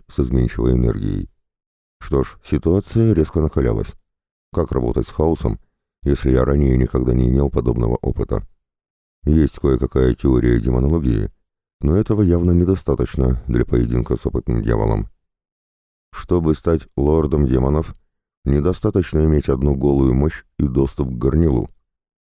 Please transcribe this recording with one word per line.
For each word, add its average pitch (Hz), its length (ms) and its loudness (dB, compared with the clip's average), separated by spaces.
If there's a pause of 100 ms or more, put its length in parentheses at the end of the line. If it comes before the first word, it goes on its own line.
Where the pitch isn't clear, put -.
с - 120 -6
изменчивой 62 540 0
энергией. 50 560 -2 (720)
Что 67 220 -2
ж, - 200 -12
ситуация 101 720 0
резко 82 280 0
накалялась. 60 520 -2 (580)
Как - 200 -4
работать 60 360 -2
с - 40 -16
хаосом, 78 480 -2 (440)
если 69 280 0
я 64 120 2
ранее 67 340 2
никогда 62 360 0
не 62 160 2
имел 67 200 0
подобного 58 460 -2
опыта? - 500 -6 (760)
Есть 76 360 2
кое-какая 65 560 0
теория 60 440 2
демонологии, 62 680 0 (500)
но 73 160 2
этого 107 280 2
явно 87 280 2
недостаточно 69 960 0
для 60 180 0
поединка 60 520 0
с - 80 -12
опытным 58 380 -2
дьяволом. 53 440 -2 (1040)
Чтобы 82 440 0
стать 82 320 -2 (100)
лордом 73 480 2
демонов, 65 500 0 (500)
недостаточно 78 800 0
иметь 76 220 2
одну 69 280 0
голую 67 400 2
мощь 73 280 -2 (140)
и 76 60 -2
доступ 67 460 -2
к 62 80 -8
горнилу. 67 520 0 (640)